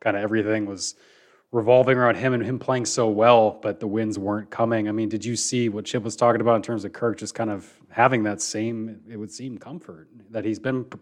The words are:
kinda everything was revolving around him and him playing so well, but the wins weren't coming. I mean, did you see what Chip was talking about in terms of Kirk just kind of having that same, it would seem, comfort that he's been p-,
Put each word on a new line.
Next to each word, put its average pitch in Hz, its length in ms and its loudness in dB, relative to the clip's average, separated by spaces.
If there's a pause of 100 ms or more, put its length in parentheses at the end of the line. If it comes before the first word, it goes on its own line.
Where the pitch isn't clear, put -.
kinda 101 200 0
everything 107 460 0
was 98 280 -10 (560)
revolving 123 460 6
around 120 200 4
him 127 180 0
and 120 100 -2
him 123 140 -4
playing 127 260 -2
so 113 240 0
well, 110 540 6
but 104 180 -4
the 113 60 -4
wins 107 320 -2
weren't 104 320 -4
coming. 113 380 -2
I 107 40 -4
mean, 110 160 -2
did 107 160 -6
you 117 120 -4
see 120 320 -2
what 104 160 -6
Chip 123 180 -4
was 110 140 -8
talking 120 240 4
about 113 160 4
in 107 60 -2
terms 107 220 -6
of - 80 -12
Kirk 113 240 -4
just - 180 -10
kind 110 140 -4
of 98 240 -8 (180)
having 120 340 4
that 104 160 -4
same, 113 680 -6
it 113 80 -16
would 104 140 -12
seem, 123 280 -12
comfort 160 500 -18 (220)
that 110 140 -6
he's 107 140 -4
been 127 260 -4
p-, - 180 -16